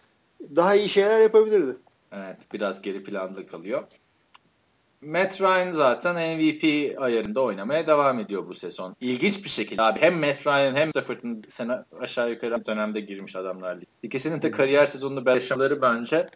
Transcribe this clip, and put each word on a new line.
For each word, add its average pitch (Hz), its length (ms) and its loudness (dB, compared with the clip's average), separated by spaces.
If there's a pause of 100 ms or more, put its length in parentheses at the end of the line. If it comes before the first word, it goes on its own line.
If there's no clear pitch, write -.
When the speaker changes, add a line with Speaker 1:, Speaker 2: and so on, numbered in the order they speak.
(560)
Speaker 1:
daha 185 200 6
iyi 208 140 2
şeyler 208 300 4
yapabilirdi. 214 580 6 (340)
Speaker 2:
Evet, 95 260 -12 (160)
biraz 98 280 -4
geri 98 220 -8
planda 95 440 -8
kalıyor. 95 360 -8 (1160)
Matt 175 400 -2
Ryan 185 300 2
zaten 151 440 2
M 165 220 -2
V 156 220 0
P 147 400 0
ayarında 117 420 0
oynamaya 123 460 -2
devam 139 320 2
ediyor 95 280 -6
bu 90 60 -12
sezon. 92 480 -12
İlginç 123 420 -2
bir - 60 -12
şekilde 110 320 -4
abi 110 200 2
hem 170 180 6
Matt 143 280 -2
Ryan 139 280 2
hem 156 140 2
Stafford'ın 120 580 -6
sene 120 260 -8 (260)
aşağı 120 300 -4
yukarı 117 240 -4
aynı 117 120 -4
dönemde 107 340 -4
girmiş 98 360 -12
adamlar 92 400 -8
lig. - 120 -16 (160)
İkisinin 147 380 -6
de 165 60 0
Speaker 1:
Hı. - 40 -4
Speaker 2:
kariyer 139 360 4
sezonunu 135 420 -4
yaşamaları 131 520 2
bence 123 540 0